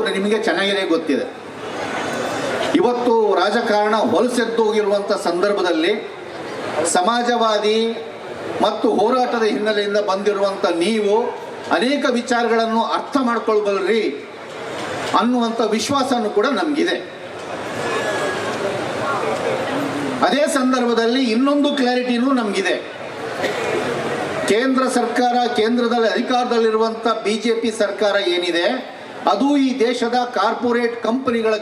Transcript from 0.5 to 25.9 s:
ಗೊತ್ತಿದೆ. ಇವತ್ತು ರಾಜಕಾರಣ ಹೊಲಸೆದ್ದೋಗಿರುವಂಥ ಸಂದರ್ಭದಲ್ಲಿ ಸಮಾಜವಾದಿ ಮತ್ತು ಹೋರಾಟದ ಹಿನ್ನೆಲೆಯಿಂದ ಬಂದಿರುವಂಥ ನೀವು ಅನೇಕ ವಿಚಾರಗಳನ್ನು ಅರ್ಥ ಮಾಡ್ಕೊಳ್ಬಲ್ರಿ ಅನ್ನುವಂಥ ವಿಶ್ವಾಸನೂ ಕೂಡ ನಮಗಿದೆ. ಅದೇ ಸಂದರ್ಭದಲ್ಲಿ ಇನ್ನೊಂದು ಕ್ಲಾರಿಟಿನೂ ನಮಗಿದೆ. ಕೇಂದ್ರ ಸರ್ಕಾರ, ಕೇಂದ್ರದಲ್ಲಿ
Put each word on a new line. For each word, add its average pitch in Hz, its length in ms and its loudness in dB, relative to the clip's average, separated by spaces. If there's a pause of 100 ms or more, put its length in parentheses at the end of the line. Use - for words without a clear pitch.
ಗೊತ್ತಿದೆ. 147 300 0 (1500)
ಇವತ್ತು 240 380 2 (200)
ರಾಜಕಾರಣ 208 640 2
ಹೊಲಸೆದ್ದೋಗಿರುವಂಥ 214 1160 2 (160)
ಸಂದರ್ಭದಲ್ಲಿ 180 640 2 (1040)
ಸಮಾಜವಾದಿ 220 840 2 (840)
ಮತ್ತು 214 280 2 (100)
ಹೋರಾಟದ 240 440 2
ಹಿನ್ನೆಲೆಯಿಂದ 208 540 0
ಬಂದಿರುವಂಥ 196 680 0
ನೀವು 202 500 2 (600)
ಅನೇಕ 269 340 2
ವಿಚಾರಗಳನ್ನು 226 720 2
ಅರ್ಥ - 380 -2
ಮಾಡ್ಕೊಳ್ಬಲ್ರಿ 214 840 2 (1160)
ಅನ್ನುವಂಥ 233 420 2
ವಿಶ್ವಾಸನೂ 226 760 0
ಕೂಡ 214 100 4 (120)
ನಮಗಿದೆ. 175 360 0 (3250)
ಅದೇ 269 160 2 (100)
ಸಂದರ್ಭದಲ್ಲಿ 247 720 2 (120)
ಇನ್ನೊಂದು 285 340 2 (100)
ಕ್ಲಾರಿಟಿನೂ 247 500 0 (100)
ನಮಗಿದೆ. 190 360 0 (1700)
ಕೇಂದ್ರ 254 340 2 (160)
ಸರ್ಕಾರ, 240 360 2 (200)
ಕೇಂದ್ರದಲ್ಲಿ 226 600 2